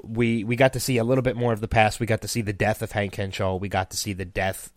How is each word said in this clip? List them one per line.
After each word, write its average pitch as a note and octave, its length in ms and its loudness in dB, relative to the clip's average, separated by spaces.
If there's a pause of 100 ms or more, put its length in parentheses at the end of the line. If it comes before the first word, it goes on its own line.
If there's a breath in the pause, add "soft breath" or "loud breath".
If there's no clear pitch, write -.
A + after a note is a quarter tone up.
we, A2+ 400 0
we A#2+ 100 0
got C3 160 6
to B2+ 80 -4
see B2+ 180 0
a A2+ 60 2
little C3 200 2
bit A#2 120 0
more A#2+ 160 0
of G#2+ 80 0
the A2 80 -4
past. A2 320 4
We A#2+ 60 0
got G#2+ 160 2
to G#2 80 -10
see A#2+ 120 -2
the G#2 120 -4
death G#2+ 280 0
of A2 120 -8
Hank G2+ 220 -2
Henshaw. F#2+ 420 -2
We G2 100 -4
got F#2 220 -2
to - 80 -8
see G#2 160 -4
the F#2+ 100 -6
death F#2+ 540 -4